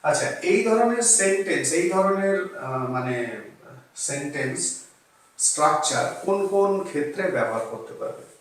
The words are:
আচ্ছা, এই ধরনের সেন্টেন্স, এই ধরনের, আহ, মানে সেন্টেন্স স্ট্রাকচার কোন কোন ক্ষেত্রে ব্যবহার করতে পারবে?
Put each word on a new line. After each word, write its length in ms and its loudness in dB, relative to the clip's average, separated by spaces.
আচ্ছা, 180 0
এই 160 6
ধরনের 360 4
সেন্টেন্স, 480 2
এই 160 2
ধরনের, 420 2
আহ, 200 -4
মানে 200 -2
সেন্টেন্স 520 -6
স্ট্রাকচার 600 2
কোন 160 2
কোন 180 4
ক্ষেত্রে 340 -2
ব্যবহার 360 0
করতে 280 -12
পারবে? 240 -8